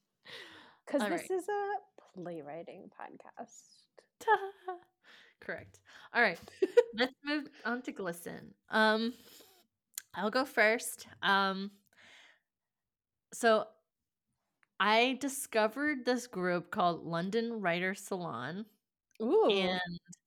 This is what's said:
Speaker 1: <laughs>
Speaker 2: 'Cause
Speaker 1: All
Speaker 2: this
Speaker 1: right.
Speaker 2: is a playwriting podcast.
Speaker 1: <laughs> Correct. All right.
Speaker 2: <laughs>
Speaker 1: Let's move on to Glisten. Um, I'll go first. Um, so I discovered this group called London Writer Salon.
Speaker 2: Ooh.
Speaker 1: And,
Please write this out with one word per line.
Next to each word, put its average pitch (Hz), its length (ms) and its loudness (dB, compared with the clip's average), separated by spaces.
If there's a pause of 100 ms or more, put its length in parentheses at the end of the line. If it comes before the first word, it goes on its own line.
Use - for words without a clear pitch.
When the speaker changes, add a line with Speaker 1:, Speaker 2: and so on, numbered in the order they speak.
(260)
Speaker 1:
<laughs> - 600 -20
Speaker 2:
'Cause 285 140 0
Speaker 1:
All 311 60 0
Speaker 2:
this 320 140 -2
Speaker 1:
right. - 100 -10
Speaker 2:
is 359 160 -2
a 403 260 -2 (400)
playwriting 165 760 -12
podcast. - 960 -20 (340)
Speaker 1:
<laughs> 392 600 -2 (600)
Correct. - 380 -12 (340)
All 233 80 2
right. 190 180 2 (220)
Speaker 2:
<laughs> 466 320 4
Speaker 1:
Let's 247 200 0 (100)
move 294 240 -2 (180)
on 240 180 -4
to - 80 -8
Glisten. - 640 -10 (160)
Um, 220 440 2 (1000)
I'll 196 180 -2
go 262 140 0
first. 233 640 0 (140)
Um, 196 500 2 (1600)
so 220 340 4 (1120)
I 233 420 6
discovered 269 840 0
this 247 220 0
group 180 440 0
called 175 340 2
London 208 560 -2
Writer 180 340 0
Salon. 170 720 -8 (560)
Speaker 2:
Ooh. 214 580 4
Speaker 1:
And, 175 200 -6 (280)